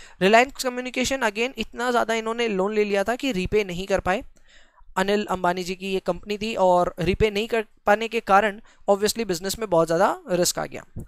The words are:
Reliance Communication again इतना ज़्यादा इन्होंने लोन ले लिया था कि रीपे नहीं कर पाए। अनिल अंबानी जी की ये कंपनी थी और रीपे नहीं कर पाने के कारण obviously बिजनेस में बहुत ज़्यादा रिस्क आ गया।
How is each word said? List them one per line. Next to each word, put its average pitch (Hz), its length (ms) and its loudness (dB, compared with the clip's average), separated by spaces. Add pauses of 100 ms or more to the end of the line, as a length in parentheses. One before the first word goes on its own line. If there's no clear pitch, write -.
(220)
Reliance 214 440 4
Communication 254 580 -4
again 220 340 -2
इतना 240 340 -6
ज़्यादा 226 220 0
इन्होंने 226 340 -2
लोन 202 260 -2
ले 214 100 2
लिया 202 200 0
था 226 120 -2
कि 262 160 -4
रीपे 190 320 0
नहीं 185 240 -8
कर 190 120 2
पाए। 185 240 -2 (720)
अनिल 208 280 0
अंबानी 185 380 -2
जी 180 120 -6
की 190 180 -8
ये 185 60 -2
कंपनी 190 380 -6
थी 214 180 -6
और 180 440 4
रीपे 196 320 2
नहीं 208 160 -2
कर 226 180 -2 (200)
पाने 214 220 4
के 233 120 -4
कारण 208 400 4 (300)
obviously 208 360 2
बिजनेस 190 340 -4
में 214 100 -6
बहुत 165 180 4
ज़्यादा 196 300 2 (140)
रिस्क 175 280 0
आ 156 60 -4
गया। - 180 -14 (240)